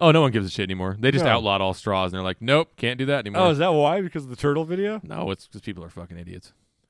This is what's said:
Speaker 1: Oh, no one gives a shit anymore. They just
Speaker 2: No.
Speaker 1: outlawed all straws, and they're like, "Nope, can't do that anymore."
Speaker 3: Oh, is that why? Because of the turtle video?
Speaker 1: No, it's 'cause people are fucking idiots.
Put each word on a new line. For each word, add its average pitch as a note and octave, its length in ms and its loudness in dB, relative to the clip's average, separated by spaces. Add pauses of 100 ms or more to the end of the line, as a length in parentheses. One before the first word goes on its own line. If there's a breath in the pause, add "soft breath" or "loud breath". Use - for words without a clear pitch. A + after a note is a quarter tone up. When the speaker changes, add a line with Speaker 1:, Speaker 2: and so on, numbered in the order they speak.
Speaker 1:
Oh, E3 100 8
no D#3+ 80 8
one C#3 120 4
gives G#2 140 0
a F#2 40 -4
shit G#2 140 -4
anymore. F#2+ 360 -4
They B2+ 120 2
just C#3 120 2
Speaker 2:
No. C3 80 4
Speaker 1:
outlawed G#2 300 2
all F#2+ 120 0
straws, F#2 380 -2
and F#2 80 -6
they're F#2 60 -4
like, F#2 160 -6
"Nope, C#3+ 340 2
can't B2 220 -4
do C3 80 -4
that C#3 140 0
anymore." A2 240 -2
Speaker 3:
Oh, F3+ 80 6
is C#3+ 80 0
that F3 100 2
why? D#3 320 2
Because D#3 240 -8
of B2+ 40 -14
the B2 60 -14
turtle D3 300 0
video? G3 380 -4
Speaker 1:
No, - 280 -6
it's - 160 -10
'cause G2+ 140 -18
people F2+ 240 -12
are F2 40 -16
fucking F2 280 -16
idiots. F2+ 340 -16 (380)